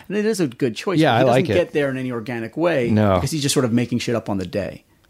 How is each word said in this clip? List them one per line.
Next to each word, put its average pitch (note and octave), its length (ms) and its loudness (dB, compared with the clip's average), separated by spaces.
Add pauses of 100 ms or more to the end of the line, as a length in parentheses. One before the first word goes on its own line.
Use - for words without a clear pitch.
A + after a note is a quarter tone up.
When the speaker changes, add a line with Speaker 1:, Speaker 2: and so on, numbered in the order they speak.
Speaker 1:
And F#3 80 -6
it G#3+ 100 0
is G#3+ 140 0
a D#3+ 80 0
good A#2 280 -2
choice, F3+ 220 -2
Speaker 2:
Yeah, D3+ 140 4
Speaker 1:
but A#2+ 120 4
he B2+ 60 4
Speaker 2:
I - 20 4
like C3 140 4
Speaker 1:
doesn't G2 100 2
Speaker 2:
it. E3+ 100 4
Speaker 1:
get - 60 -12
there C#3+ 180 0
in C3 60 -4
any B2+ 160 -6
organic A2+ 460 -8
way D3+ 320 0
Speaker 2:
No. G#2 240 4
Speaker 1:
because F2 160 0
he's D#3 120 -4
just C#3 120 0
sort C3+ 100 2
of A2+ 80 -2
making A#2+ 280 0
shit A#2+ 140 -2
up A2 140 -4
on G2+ 80 -4
the F#2+ 100 -6
day. F2+ 380 -6 (240)